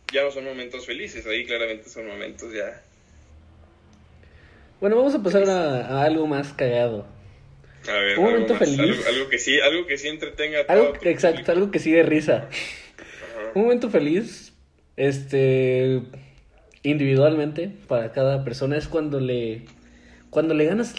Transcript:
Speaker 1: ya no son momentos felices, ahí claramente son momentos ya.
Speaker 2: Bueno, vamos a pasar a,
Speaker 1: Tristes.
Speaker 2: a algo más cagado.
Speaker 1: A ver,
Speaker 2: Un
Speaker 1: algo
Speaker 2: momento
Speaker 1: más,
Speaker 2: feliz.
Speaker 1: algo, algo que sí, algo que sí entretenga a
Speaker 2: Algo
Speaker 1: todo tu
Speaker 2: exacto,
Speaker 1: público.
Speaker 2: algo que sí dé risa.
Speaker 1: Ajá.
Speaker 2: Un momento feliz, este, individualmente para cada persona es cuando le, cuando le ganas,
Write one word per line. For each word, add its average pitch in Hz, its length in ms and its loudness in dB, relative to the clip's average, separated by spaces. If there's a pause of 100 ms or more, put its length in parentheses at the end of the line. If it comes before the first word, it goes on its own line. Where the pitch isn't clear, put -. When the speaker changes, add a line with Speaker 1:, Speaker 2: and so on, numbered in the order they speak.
(120)
Speaker 1:
ya 135 100 0
no 139 80 0
son 135 140 -10
momentos 127 420 -12
felices, 120 400 -10
ahí 117 180 -4
claramente 117 440 -6
son 113 180 -14
momentos 104 460 -14
ya. - 300 -10 (2000)
Speaker 2:
Bueno, 208 160 2
vamos 269 180 4
a 233 80 -2
pasar 196 200 4
a, 196 40 4
Speaker 1:
Tristes. 147 440 0
Speaker 2:
a 135 140 0
algo 156 220 2
más 143 260 -4
cagado. 120 540 0 (840)
Speaker 1:
A 104 40 -6
ver, 101 260 0
Speaker 2:
Un 190 80 4
Speaker 1:
algo 233 40 4 (100)
Speaker 2:
momento 233 140 2
Speaker 1:
más, 208 80 0 (140)
Speaker 2:
feliz. 139 40 0
Speaker 1:
algo, - 280 0
algo 135 220 -2
que 131 80 0
sí, 143 220 0
algo 165 260 2
que 139 120 -4
sí 143 100 -8
entretenga 156 520 -6
a - 20 0 (100)
Speaker 2:
Algo 214 160 6
Speaker 1:
todo - 120 -6
tu 180 80 -2
Speaker 2:
exacto, 165 280 2
Speaker 1:
público. - 160 -2
Speaker 2:
algo 196 180 2
que 170 80 -2
sí 156 140 0
dé 165 100 8
risa. 151 460 2
Speaker 1:
Ajá. - 1040 -14
Speaker 2:
Un 196 80 2
momento 240 280 2
feliz, 175 600 0 (440)
este, 131 1080 2 (800)
individualmente 151 880 2 (180)
para 113 240 -2
cada 139 320 0
persona 139 320 -4
es 151 120 -4
cuando 151 320 -2
le, 120 440 -4 (680)
cuando 160 240 0
le 151 120 4
ganas, 226 320 -2